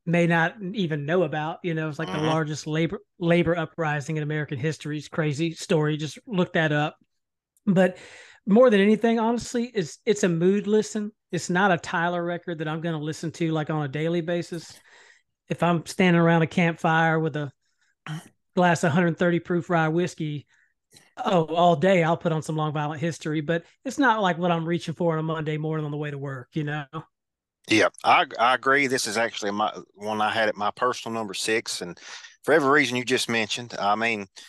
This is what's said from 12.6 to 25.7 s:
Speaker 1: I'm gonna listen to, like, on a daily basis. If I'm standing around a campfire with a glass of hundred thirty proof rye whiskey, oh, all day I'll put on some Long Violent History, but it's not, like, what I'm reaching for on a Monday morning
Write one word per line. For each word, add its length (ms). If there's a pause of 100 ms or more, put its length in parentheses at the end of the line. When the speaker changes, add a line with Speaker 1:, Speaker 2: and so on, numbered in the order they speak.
Speaker 1:
I'm 140
gonna 200
listen 320
to, 180
like, 180
on 140
a 40
daily 340
basis. 560 (720)
If 120
I'm 240
standing 360
around 220
a 40
campfire 720
with 160
a 160 (1040)
glass 300
of 80
hundred 240
thirty 220
proof 300
rye 200
whiskey, 580 (720)
oh, 280
all 300
day 280
I'll 140
put 140
on 100
some 140
Long 180
Violent 280
History, 400
but 220 (200)
it's 160
not, 220
like, 160
what 140
I'm 140
reaching 280
for 200
on 60
a 40
Monday 340
morning 280